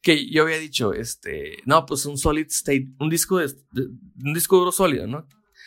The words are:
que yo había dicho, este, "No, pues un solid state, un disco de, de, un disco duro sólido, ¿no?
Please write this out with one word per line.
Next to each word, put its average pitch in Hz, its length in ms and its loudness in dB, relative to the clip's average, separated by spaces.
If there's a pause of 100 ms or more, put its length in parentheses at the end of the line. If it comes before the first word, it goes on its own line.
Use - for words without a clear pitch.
que 151 300 2
yo 151 100 4
había 160 160 2
dicho, 131 360 -2
este, 78 640 -10 (100)
"No, 156 180 4
pues 143 220 -6
un 143 100 -8
solid 156 300 0
state, 135 520 -2
un 156 120 0
disco 175 260 0
de, 143 120 0 (240)
de, 127 100 -2 (420)
un 147 80 -2
disco 170 240 4
duro 180 140 4
sólido, 165 340 0
¿no? 131 220 -8 (400)